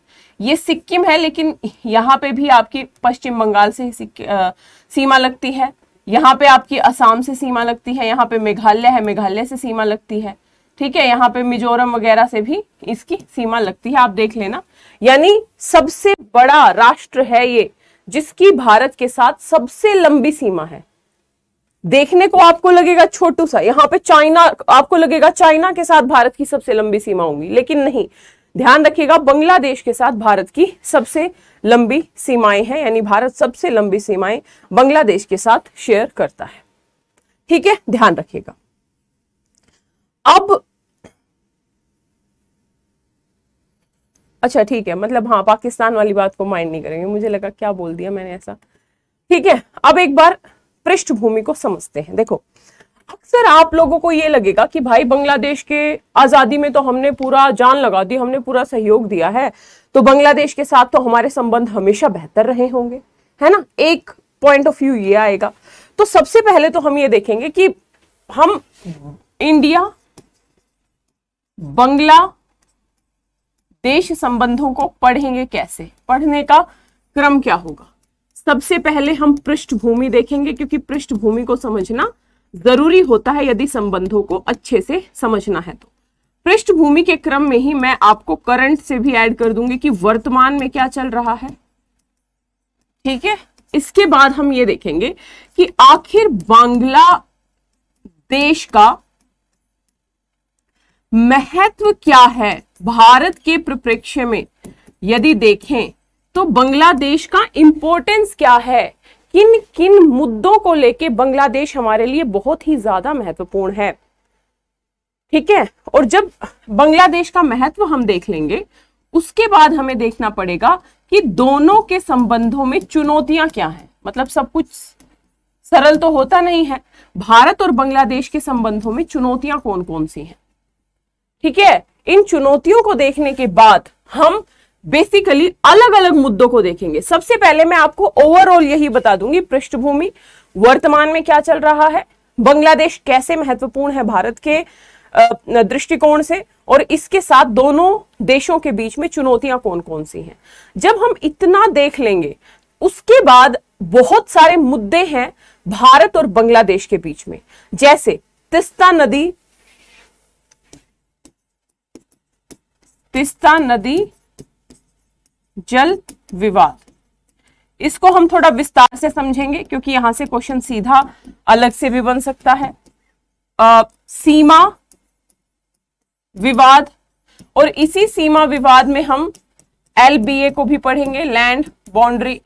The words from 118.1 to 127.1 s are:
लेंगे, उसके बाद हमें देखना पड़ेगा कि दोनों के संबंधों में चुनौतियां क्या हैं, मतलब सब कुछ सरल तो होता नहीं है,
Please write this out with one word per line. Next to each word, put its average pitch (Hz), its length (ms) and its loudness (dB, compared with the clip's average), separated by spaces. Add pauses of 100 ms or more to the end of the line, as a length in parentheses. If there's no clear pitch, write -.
लेंगे, 175 360 -6 (500)
उसके 330 340 -2
बाद 311 260 4
हमें 262 240 -4
देखना 226 320 -4
पड़ेगा 196 440 -2 (380)
कि 403 80 4
दोनों 285 640 2
के 370 180 -4
संबंधों 240 640 -2
में 262 160 -4
चुनौतियां 302 680 -2
क्या 196 200 -6
हैं, 165 200 -18 (180)
मतलब 247 200 -8
सब - 240 -6
कुछ 320 160 -4 (1000)
सरल 285 320 2
तो 320 140 0
होता 302 300 0
नहीं 349 240 -2
है, 269 160 -10 (360)